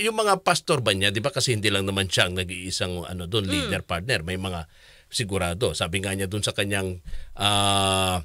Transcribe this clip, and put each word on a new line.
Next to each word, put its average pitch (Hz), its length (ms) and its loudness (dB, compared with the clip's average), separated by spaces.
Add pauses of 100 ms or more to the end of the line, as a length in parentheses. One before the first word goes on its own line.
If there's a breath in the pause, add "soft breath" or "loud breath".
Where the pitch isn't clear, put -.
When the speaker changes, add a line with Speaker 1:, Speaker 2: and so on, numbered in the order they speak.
Speaker 1:
yung 220 140 2
mga 214 240 6
pastor 165 380 2
ba 110 120 2
niya, 98 200 4
di 101 80 -2
ba 117 120 0
kasi 131 220 -2
hindi 104 160 0
lang 98 160 2
naman 98 220 0
siya 101 200 2
ang 90 100 -4
nag-iisang, 90 680 -4
ano, 90 220 -8
doon, 101 200 0
Speaker 2:
Mm. 92 40 -2
Speaker 1:
leader 95 320 -2
partner. 95 400 -2
May 90 120 -4
mga 92 320 -6 (420 soft breath)
sigurado. 95 640 0
Sabi 90 260 -2
nga 98 140 -2
niya 98 140 -2
doon 95 160 -4
sa - 100 -2
kanyang, 95 500 -2 (320 loud breath)
ah, 98 920 2